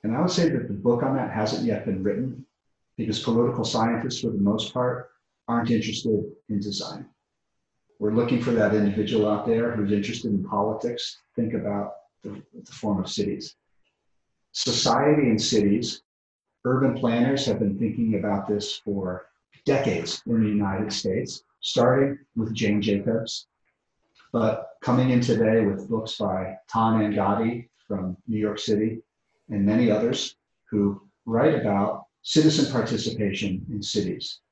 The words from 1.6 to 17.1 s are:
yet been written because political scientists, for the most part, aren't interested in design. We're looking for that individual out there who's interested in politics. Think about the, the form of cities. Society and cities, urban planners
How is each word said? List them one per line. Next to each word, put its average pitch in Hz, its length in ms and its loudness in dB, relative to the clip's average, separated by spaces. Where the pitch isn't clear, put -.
yet 104 200 -2
been 95 180 -2
written 107 420 -2
because 113 260 -4
political 117 400 2
scientists, 117 560 -2
for 107 120 -2
the 104 60 -4
most 101 360 0
part, 123 380 -2
aren't - 240 0
interested 151 540 0
in 104 100 -2
design. - 460 -8
We're 107 140 0
looking 120 280 2
for 123 100 -2
that 107 240 4
individual 104 540 2
out 104 180 0
there 117 240 2
who's 104 220 0
interested 104 380 -2
in 95 120 0
politics. 110 760 -4
Think 113 160 0
about 101 400 -4
the, 101 200 -12
the - 180 -20
form 101 300 -2
of 92 80 -6
cities. - 460 -4
Society 143 760 2
and 107 120 2
cities, 107 600 2
urban 127 300 2
planners 123 500 2